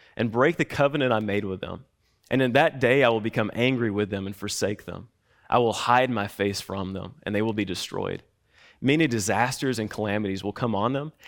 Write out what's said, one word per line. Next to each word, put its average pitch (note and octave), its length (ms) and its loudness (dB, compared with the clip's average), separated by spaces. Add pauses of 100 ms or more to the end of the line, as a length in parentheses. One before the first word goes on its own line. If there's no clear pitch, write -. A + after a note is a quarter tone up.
(160)
and A2+ 160 -2
break C#3 240 4
the D#3+ 80 0
covenant C#3+ 480 0
I A2 80 2
made G2+ 240 -2
with F#2+ 160 -6
them. F#2 240 -12 (460)
And C3 100 2
in B2+ 120 2
that C#3+ 280 4
day C3 240 6
I A#2+ 60 6
will A2+ 100 2
become A2 320 -2
angry A#2+ 380 2
with G2+ 180 0
them G2 180 -4
and G2+ 80 -8
forsake G2+ 520 -4
them. F2+ 220 -12 (420)
I - 80 4
will A#2 160 2
hide B2+ 340 4
my G#2+ 200 -2
face G2+ 340 -2
from F#2+ 320 -6
them, F#2+ 300 -10
and G#2 100 -4
they G#2 80 2
will A2 100 0
be G#2 140 0
destroyed. - 560 -6 (580)
Many D3+ 260 4
disasters A#2 720 0
and G#2+ 120 -4
calamities G#2 520 -2
will G2+ 100 -4
come A#2 220 -2
on A2 200 0
them, D3 180 -6 (160)